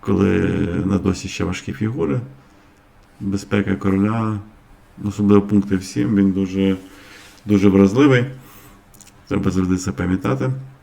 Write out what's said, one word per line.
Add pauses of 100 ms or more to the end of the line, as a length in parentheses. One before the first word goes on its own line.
Коли (440)
на
досі
ще
важкі
фігури, (1000)
безпека
короля, (640)
особливо
пункт
Ф
сім,
він
дуже, (680)
дуже
вразливий. (1040)
Треба
завжди
це
пам'ятати (320)